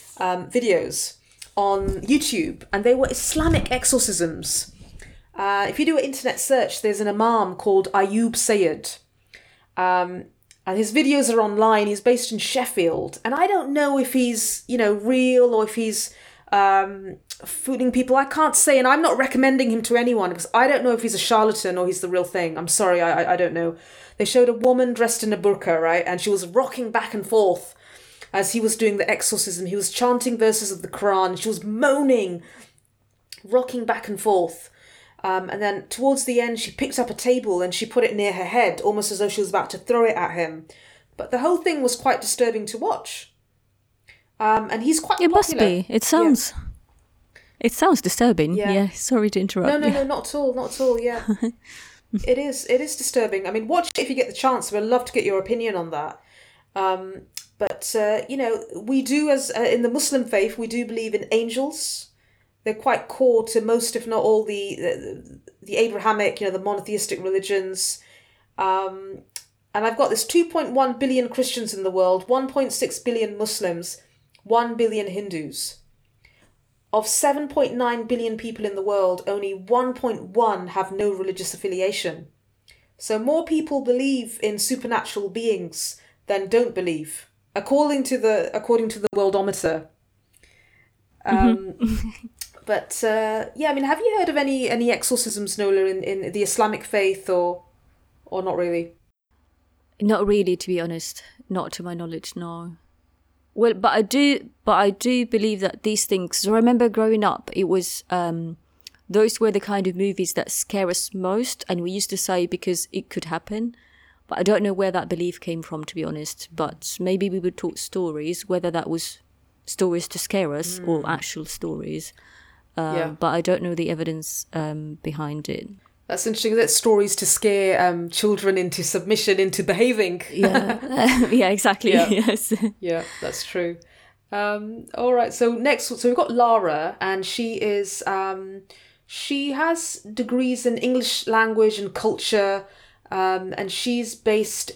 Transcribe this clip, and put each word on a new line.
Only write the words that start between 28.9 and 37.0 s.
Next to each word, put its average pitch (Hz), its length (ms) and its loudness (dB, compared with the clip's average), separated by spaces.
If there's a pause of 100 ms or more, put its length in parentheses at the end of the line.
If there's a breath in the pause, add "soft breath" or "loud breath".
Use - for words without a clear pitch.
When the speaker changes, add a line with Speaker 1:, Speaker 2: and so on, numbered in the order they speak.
Speaker 1:
the 196 140 0
exorcism. 202 560 -2
He 180 100 -4
was 196 140 -2
chanting 247 480 2
verses 220 340 2
of 170 100 -10
the 175 60 -8
Quran. 190 520 0
She 220 80 -4
was 180 160 -4
moaning, 233 800 2 (1000 loud breath)
rocking 247 400 0
back 220 240 -4
and 202 120 -6
forth. 180 500 0 (520 soft breath)
Um, 185 260 -2
and 202 140 -6
then 202 260 -2
towards 269 360 2
the 240 160 2
end, 233 200 -2
she - 100 -8
picked - 280 -6
up 240 120 0